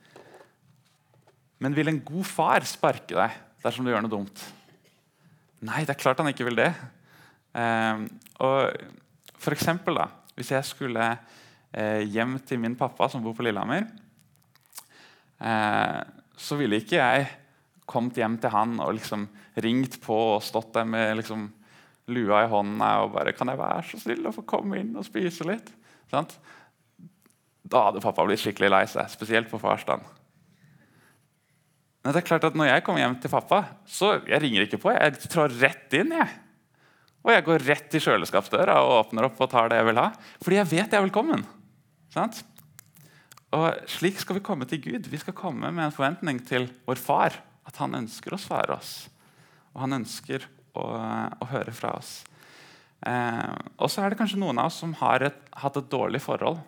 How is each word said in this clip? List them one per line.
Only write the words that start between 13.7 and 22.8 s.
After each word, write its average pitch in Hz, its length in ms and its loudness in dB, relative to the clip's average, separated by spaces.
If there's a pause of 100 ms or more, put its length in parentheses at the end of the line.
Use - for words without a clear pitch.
eh, 107 640 0 (340)
så - 200 -6
ville 113 240 2
ikke 175 160 0
jeg 131 320 4 (560)
kommet 120 300 -2
hjem 113 240 0
til 127 100 0
han 110 300 0
og 80 160 0
liksom 104 320 -6 (340)
ringt 127 400 0
på 113 140 -2 (200)
og 107 60 0
stått - 320 -4
der 113 120 0
med 113 320 0
liksom 110 340 -6 (560)
lua 110 360 4
i 117 80 2
hånda 107 380 0 (140)